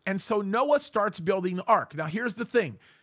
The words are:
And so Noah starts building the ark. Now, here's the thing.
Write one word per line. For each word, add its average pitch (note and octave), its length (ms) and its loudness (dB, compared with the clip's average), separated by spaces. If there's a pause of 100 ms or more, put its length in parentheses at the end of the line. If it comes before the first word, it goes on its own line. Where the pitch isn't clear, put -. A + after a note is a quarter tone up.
And F#3+ 160 -4
so G#3 200 0
Noah B3+ 380 2
starts G#3+ 400 -2
building F3+ 360 -2
the F#3 100 -6
ark. F#3 300 2
Now, D#3 120 -4
here's G#3+ 260 -4
the A3+ 120 -8
thing. E3 320 0 (260)